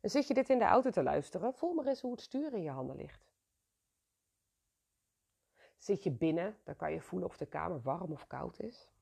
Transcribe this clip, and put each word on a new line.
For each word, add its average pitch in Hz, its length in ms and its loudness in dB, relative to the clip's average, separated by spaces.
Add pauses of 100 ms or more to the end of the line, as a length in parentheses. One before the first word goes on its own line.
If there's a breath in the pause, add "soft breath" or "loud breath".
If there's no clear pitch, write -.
En 220 100 -2
zit 285 160 2
je - 80 2
dit 254 140 4
in 254 100 6
de 226 60 6
auto 254 260 6
te 180 120 2
luisteren, 151 520 0
voel 349 200 -2
maar 302 120 0
eens 262 140 0
hoe 254 100 -4
het 240 100 -8
stuur 285 320 -4
in 208 100 -2
je 156 80 -4
handen 131 260 -6
ligt. - 300 -14 (2500 soft breath)
Zit - 260 -2
je 170 80 0
binnen, 165 540 0
dan 147 120 -12
kan 156 160 -4
je 160 80 -4
voelen 180 280 -6
of - 80 -12
de 156 100 -6
kamer 156 360 -4
warm 156 300 -4
of 143 140 -10
koud - 320 -10
is. - 320 -12 (120)